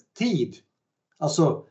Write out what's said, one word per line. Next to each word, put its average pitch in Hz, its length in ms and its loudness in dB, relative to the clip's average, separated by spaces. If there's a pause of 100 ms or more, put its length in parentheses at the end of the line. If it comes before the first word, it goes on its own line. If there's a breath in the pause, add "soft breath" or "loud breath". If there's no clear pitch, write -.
(180)
tid. 196 360 -2 (640)
Alltså, 156 520 0